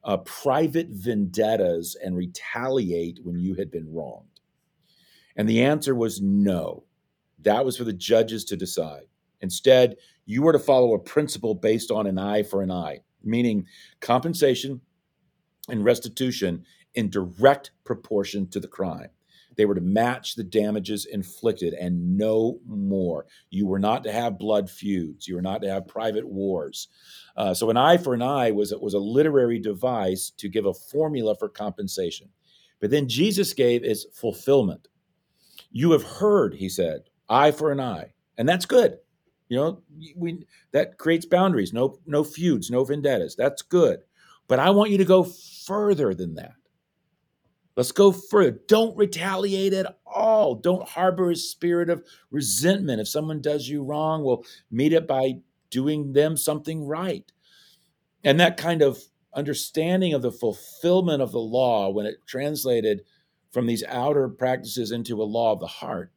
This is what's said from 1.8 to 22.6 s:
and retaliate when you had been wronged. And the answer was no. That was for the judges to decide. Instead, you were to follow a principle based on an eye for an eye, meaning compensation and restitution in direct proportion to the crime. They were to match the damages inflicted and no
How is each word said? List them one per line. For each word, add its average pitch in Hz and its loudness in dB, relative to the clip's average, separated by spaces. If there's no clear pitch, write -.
and 92 -4
retaliate 90 -4
when 87 -6
you 92 -4
had 90 -6
been 80 -10
wronged. 71 -14
And 107 0
the 113 4
answer 139 2
was 107 -2
no. 98 0
That 107 2
was 127 -2
for 123 -8
the 113 -4
judges 110 0
to 101 -6
decide. 80 -8
Instead, 123 4
you 120 -2
were 165 6
to 143 4
follow 127 4
a 104 0
principle 117 -4
based 110 0
on 107 -2
an 95 -2
eye 104 0
for 98 -2
an 92 -4
eye, 85 -6
meaning 110 0
compensation 135 0
and 110 -4
restitution 113 -2
in 110 -2
direct 95 2
proportion 101 -4
to 101 -6
the - -10
crime. 82 -8
They 107 4
were 101 2
to 90 -2
match 113 -2
the 117 -10
damages 104 -2
inflicted 95 -4
and 90 -2
no 110 0